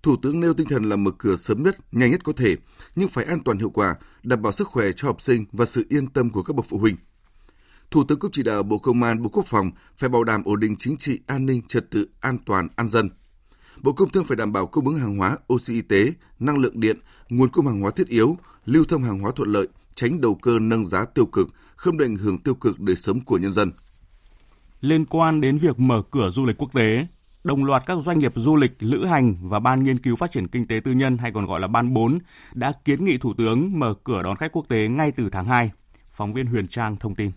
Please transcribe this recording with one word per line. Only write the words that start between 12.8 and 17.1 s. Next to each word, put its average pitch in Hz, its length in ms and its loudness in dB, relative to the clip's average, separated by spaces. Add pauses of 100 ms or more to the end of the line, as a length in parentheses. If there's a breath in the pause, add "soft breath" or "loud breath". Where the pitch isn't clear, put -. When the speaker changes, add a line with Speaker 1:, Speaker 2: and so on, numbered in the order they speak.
Speaker 1:
dân. 107 220 0 (720 soft breath)
Bộ 135 120 0
Công 185 160 2
Thương 190 140 0
phải 135 120 -2
đảm 107 180 -4
bảo 95 140 0
cung 135 200 -2
ứng 156 100 -2
hàng 104 200 -4
hóa, 98 200 0 (160)
oxy 120 200 -2
y 113 80 -2
tế, 107 320 2 (260 soft breath)
năng 143 180 0
lượng 123 220 0
điện, 110 200 0 (300 soft breath)